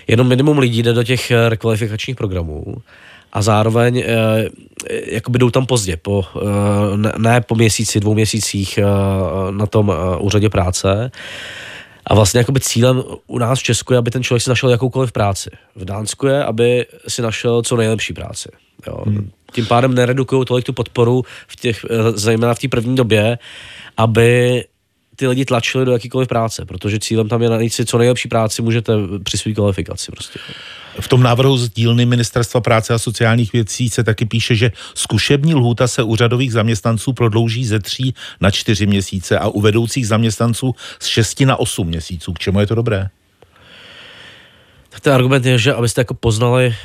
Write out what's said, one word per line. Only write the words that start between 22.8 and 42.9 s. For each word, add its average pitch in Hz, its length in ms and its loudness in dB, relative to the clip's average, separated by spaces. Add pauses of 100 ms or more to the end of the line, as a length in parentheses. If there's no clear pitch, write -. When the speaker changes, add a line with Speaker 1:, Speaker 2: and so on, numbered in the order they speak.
Speaker 1:
době, 113 420 2 (600)
aby 117 680 4 (520)
ty 135 120 -2
lidi 127 180 0
tlačili 127 400 0
do 127 60 2
jakýkoliv 123 360 -2
práce, 113 380 -2
protože 98 340 -4
cílem 110 300 0
tam 117 120 0
je 117 80 2
najít 113 240 0
si 120 120 -2
co 120 120 0
nejlepší 120 320 2
práci 113 320 0
můžete 113 320 0 (300)
při 104 140 -2
svý 107 160 -4
kvalifikaci 95 580 -2
prostě. - 280 -14 (600)
Speaker 2:
V - 80 -8
tom 127 160 6
návrhu 131 340 4
z 120 120 -2
dílny 117 360 2
Ministerstva 120 560 0
práce 113 320 2
a 113 60 2
sociálních 117 540 0
věcí 117 360 -2
se 117 140 0
taky 110 220 0
píše, 113 300 0
že 110 160 2 (240)
zkušební 143 600 2
lhůta 120 320 2
se 120 160 -2
u 113 120 0
řadových 120 380 2
zaměstnanců 113 600 0
prodlouží 117 520 0
ze 110 140 0
tří 127 340 -4 (280)
na 98 100 4
čtyři 104 360 0
měsíce 98 520 0
a 98 80 -2
u 104 140 -2
vedoucích 113 460 0
zaměstnanců 117 680 0 (240)
z - 60 -10
šesti - 400 0
na 131 140 4
osm 110 280 -4
měsíců. 85 460 -6
K 82 60 -10
čemu 98 200 0
je 104 80 2
to 117 80 -2
dobré? 104 320 0 (1800)